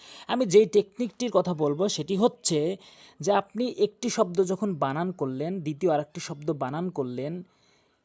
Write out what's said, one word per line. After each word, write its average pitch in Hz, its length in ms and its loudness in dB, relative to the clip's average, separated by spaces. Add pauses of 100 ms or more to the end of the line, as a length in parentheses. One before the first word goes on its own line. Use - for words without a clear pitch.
(280)
আমি 247 180 0
যেই 202 200 8
টেকনিকটির 208 680 -2
কথা 180 220 2
বলবো 151 340 0
সেটি 190 280 -2
হচ্ছে 185 640 0 (420)
যে 170 120 0
আপনি 202 360 0
একটি 208 420 -2
শব্দ 190 340 2
যখন 190 320 -2
বানান 147 360 -2
করলেন, 156 500 -4
দ্বিতীয় 156 300 0
আরেকটি 147 280 -2
শব্দ 156 340 -6
বানান 147 360 -4
করলেন, 143 540 -6 (600)